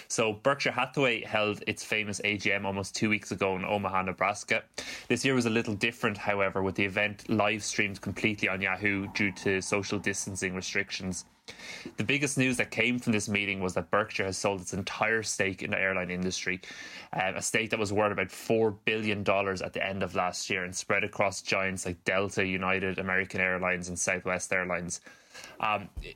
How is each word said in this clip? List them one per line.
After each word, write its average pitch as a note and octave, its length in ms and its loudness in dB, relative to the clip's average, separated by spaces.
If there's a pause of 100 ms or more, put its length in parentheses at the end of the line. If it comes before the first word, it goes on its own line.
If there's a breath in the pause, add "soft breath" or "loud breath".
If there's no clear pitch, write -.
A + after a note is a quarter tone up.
So A2 240 2
Berkshire C#3 400 2
Hathaway B2+ 500 2
held G#2 440 2
its - 180 -2
famous G#2+ 400 -2
A G#2 120 2
G G#2 160 0
M G2+ 140 0
almost G2 300 -2
two A2 120 2
weeks G#2+ 220 0
ago F#2+ 240 2
in F2+ 100 -2
Omaha, F#2+ 380 0
Nebraska. F#2+ 640 -2 (440 loud breath)
This B2 160 2
year C3+ 100 4
was A#2+ 120 4
a A2+ 40 2
little A2+ 240 0
different, A2 440 0
however, G2 460 2
with F#2+ 100 0
the G2+ 100 2
event G#2 460 -2
live G#2+ 320 4
streamed G2 380 -2
completely G#2 480 0
on F#2+ 120 0
Yahoo G2 540 0
due G2+ 180 2
to F#2+ 280 2
social G2+ 380 0
distancing F#2+ 560 -2
restrictions. F#2+ 680 -4 (720 loud breath)
The A2 80 0
biggest C#3 340 2
news B2+ 200 4
that G#2+ 120 2
came B2 300 2
from A#2+ 120 0
this G#2 160 2
meeting G2+ 300 0
was F#2 160 0
that F2+ 160 -2
Berkshire G#2 360 2
has F#2+ 120 -2
sold G2 220 0
its F2+ 120 -8
entire G#2+ 520 0
stake G2 400 -2
in G#2 80 -4
the F#2+ 80 0
airline F#2+ 280 2
industry, F#2 520 -2 (520 loud breath)
um, F#2+ 220 0
a - 80 -6
stake A2 280 0
that A2+ 80 0
was G2+ 140 0
worth G#2 200 4
about F#2+ 180 0
four A2+ 400 2
billion G#2+ 540 0
dollars G2 360 4
at F#2+ 120 -6
the F2+ 120 -2
end G2 200 -2
of F2 100 -4
last F2+ 340 0
year F#2+ 140 0
and F#2 140 -6
spread G2+ 260 0
across G2+ 400 0
giants F#2+ 440 -2
like F2 180 -6
Delta, F#2+ 420 2
United, F#2+ 540 0
American F#2+ 400 0
Airlines, F2+ 480 0
and F2 100 -6
Southwest F2+ 540 -2
Airlines. F2+ 480 -2 (580 loud breath)
Um, G#2 300 -2 (280)